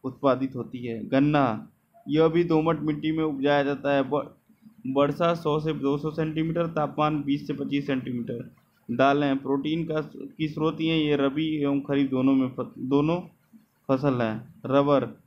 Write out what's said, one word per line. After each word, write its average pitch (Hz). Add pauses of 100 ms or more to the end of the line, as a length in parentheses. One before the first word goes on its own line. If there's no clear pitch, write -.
उत्पादित 131
होती 120
है। 113
गन्ना, 135 (380)
यह 156
भी 170
दोमट 160
मिट्टी 151
में 160
उपजाया 143
जाता 139
है। 139
व-, 135 (520)
वर्षा 143
सौ 151
से 156
दो 143
सौ 151
सेंटीमीटर, 160
तापमान 151
बीस 143
से 151
पच्चीस 139
सेंटीमीटर। 123 (380)
दालें 139
प्रोटीन 139
का, 156 (360)
की 156
स्रोत 156
हैं। 160
ये 147
रबी 147
एवं 139
खरीफ 139
दोनों 131
में 131
फ-, 127
दोनों 147 (720)
फसल 135
हैं। 110 (100)
रबर। 135